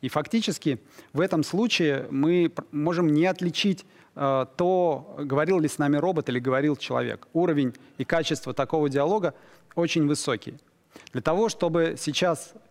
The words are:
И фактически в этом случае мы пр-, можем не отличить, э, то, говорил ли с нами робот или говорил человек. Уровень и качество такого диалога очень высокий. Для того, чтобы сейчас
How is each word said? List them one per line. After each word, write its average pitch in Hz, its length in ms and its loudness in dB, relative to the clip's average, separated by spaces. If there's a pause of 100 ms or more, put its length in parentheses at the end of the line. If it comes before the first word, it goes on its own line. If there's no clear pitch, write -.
И 127 80 -4
фактически 156 720 -2 (320)
в 143 80 0
этом 180 220 0
случае 160 680 0
мы 160 380 2
пр-, - 240 -12
можем 160 340 0
не 151 180 4
отличить, 185 600 0 (300)
э, 135 300 0 (120)
то, 175 600 0
говорил 151 440 0
ли 151 80 2
с - 80 -10
нами 147 180 2
робот 160 320 0
или 127 120 -2
говорил 135 360 0
человек. 123 560 -4
Уровень 147 420 2 (240)
и - 60 -4
качество 160 500 -2
такого 147 360 0
диалога 151 440 0 (420)
очень 170 320 2
высокий. 135 500 -2 (560)
Для 127 80 -4
того, 185 260 2
чтобы 165 500 0
сейчас 156 560 -2 (180)